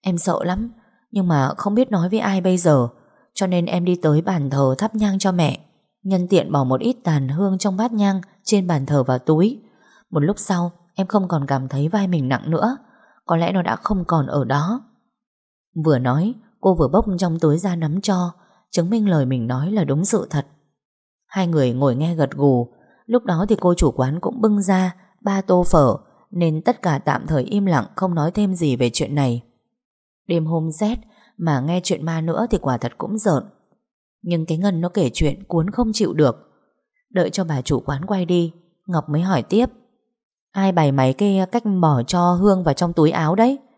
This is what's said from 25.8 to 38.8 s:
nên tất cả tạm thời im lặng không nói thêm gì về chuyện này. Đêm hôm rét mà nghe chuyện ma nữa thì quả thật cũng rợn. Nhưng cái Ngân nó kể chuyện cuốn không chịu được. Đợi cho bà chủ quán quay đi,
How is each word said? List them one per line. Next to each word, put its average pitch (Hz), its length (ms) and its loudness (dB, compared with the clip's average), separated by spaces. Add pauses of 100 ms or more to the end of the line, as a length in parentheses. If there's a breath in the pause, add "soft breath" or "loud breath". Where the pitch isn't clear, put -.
nên 160 300 0
tất 240 200 -2
cả 151 180 0
tạm - 280 -4
thời 151 160 0
im 202 220 -2
lặng 151 200 2 (100)
không 180 200 -2
nói 160 160 0
thêm 196 240 -2
gì 160 200 0
về 123 180 0
chuyện 143 220 -4
này. 123 280 0 (840)
Đêm 165 180 0
hôm 160 260 -2
rét 214 240 -2 (420 soft breath)
mà 160 220 0
nghe 170 240 -2
chuyện 151 220 -4
ma 165 160 -4
nữa 170 280 -2
thì - 80 -2
quả 127 200 -2
thật 123 200 -6
cũng 214 200 -6
rợn. 165 260 0 (800)
Nhưng 170 240 -2
cái 160 120 -4
Ngân 180 240 0
nó 175 80 -2
kể 165 240 0
chuyện 147 340 0
cuốn 170 220 0
không 220 240 -2
chịu 208 200 0
được. 143 220 4 (760)
Đợi 180 200 0
cho 185 140 -4
bà 151 180 -2
chủ 135 180 0
quán 143 260 -6
quay 190 200 -2
đi, 170 280 0 (340)